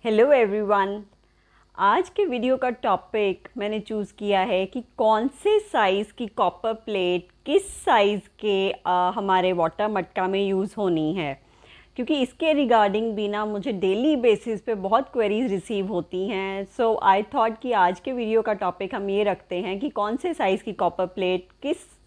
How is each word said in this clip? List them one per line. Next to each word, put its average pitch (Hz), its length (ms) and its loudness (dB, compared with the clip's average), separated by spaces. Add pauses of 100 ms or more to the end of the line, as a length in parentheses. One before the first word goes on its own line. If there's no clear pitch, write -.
Hello 226 240 6
everyone, 208 720 2 (760)
आज 226 300 2
के 415 160 -2
वीडियो 254 320 0
का 254 120 0
टॉपिक 208 760 -2 (100)
मैंने 214 220 -4
चूज़ 208 340 -6
किया 202 260 0
है 185 260 0
कि 233 180 -10 (140)
कौन 220 300 2
से 415 320 0
साइज़ 208 540 0
की 233 140 -8
कॉपर 214 460 -2
प्लेट 180 540 -2 (180)
किस - 400 -2
साइज़ 208 360 4 (180)
के, 196 320 0
अ, 180 440 0
हमारे 185 380 2
वाटर 175 340 -2
मटका 190 400 -4
में 196 200 0
यूज़ 190 300 -2
होनी 165 360 0
है, 147 280 -6 (540)
क्योंकि 269 260 -2
इसके 311 320 0
regarding 226 580 2
भी 202 160 -4
ना 208 180 -4
मुझे 208 260 -4
डेली 202 440 2
बेसिस 226 460 0
पे 226 140 -4
बहुत 202 340 -2
क्वेरीज 214 420 0
रिसीव 196 360 -4
होती 185 420 -4
हैं। 196 380 -6
So, 226 360 0
I 202 200 4
thought 226 380 -2
कि 247 100 -6
आज 185 280 2
के 262 140 -8
वीडियो 226 280 0
का 220 120 -2
टॉपिक 190 420 -6
हम 202 140 -6
ये 202 140 0
रखते 185 320 -4
हैं 190 240 -6
कि 269 100 -6
कौन 214 280 -4
से 349 160 -4
साइज़ 190 300 0
की 214 100 -8
कॉपर 180 320 -2
प्लेट 180 420 -4 (140)
किस 294 160 -4 (300)